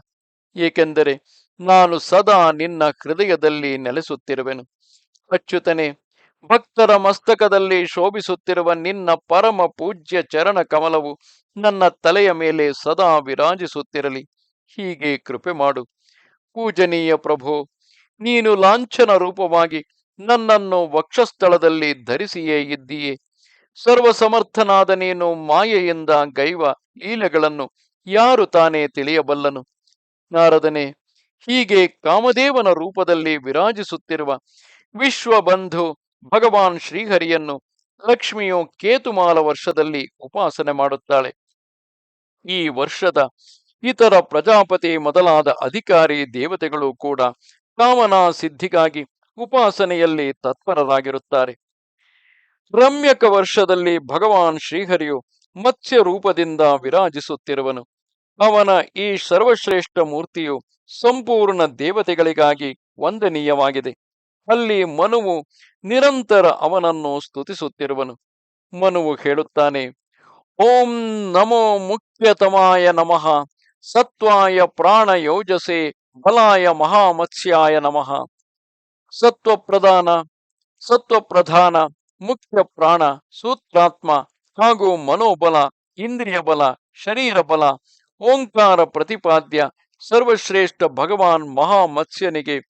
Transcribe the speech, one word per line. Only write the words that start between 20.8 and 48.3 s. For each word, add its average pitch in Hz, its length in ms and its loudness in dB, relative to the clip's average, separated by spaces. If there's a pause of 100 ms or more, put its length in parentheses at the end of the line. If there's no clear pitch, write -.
ವಕ್ಷಸ್ಥಳದಲ್ಲಿ 160 1160 0
ಧರಿಸಿಯೇ 156 580 -4
ಇದ್ದೀಯೆ. 143 540 -10 (640)
ಸರ್ವಸಮರ್ಥನಾದ 220 1080 2
ನೀನು 180 440 -2
ಮಾಯೆಯಿಂದ 165 760 0 (240)
ಗೈವ 151 360 -2
ಲೀಲೆಗಳನ್ನು 156 1000 -4 (360)
ಯಾರು 220 400 2
ತಾನೇ 160 420 0
ತಿಳಿಯಬಲ್ಲನು? 143 760 -4 (680)
ನಾರದನೇ, 156 580 2 (500)
ಹೀಗೆ 208 460 2
ಕಾಮದೇವನ 233 800 0
ರೂಪದಲ್ಲಿ 170 680 -2
ವಿರಾಜಿಸುತ್ತಿರುವ 156 1040 -4 (600)
ವಿಶ್ವಬಂಧು 185 960 -2 (280)
ಭಗವಾನ್ 196 560 0
ಶ್ರೀಹರಿಯನ್ನು 165 800 -4 (500)
ಲಕ್ಷ್ಮಿಯು 202 540 -2 (140)
ಕೇತುಮಾಲ 196 600 0
ವರ್ಷದಲ್ಲಿ 151 680 -2 (140)
ಉಪಾಸನೆ 147 520 -6
ಮಾಡುತ್ತಾಳೆ. 139 640 -2 (1120)
ಈ 175 200 -4
ವರ್ಷದ 147 600 -2 (540)
ಇತರ 220 380 4
ಪ್ರಜಾಪತಿ 175 760 2
ಮೊದಲಾದ 151 520 2
ಅಧಿಕಾರಿ 147 880 0
ದೇವತೆಗಳು 147 600 -6
ಕೂಡ 139 260 -6 (560)
ಕಾಮನಾ 220 540 4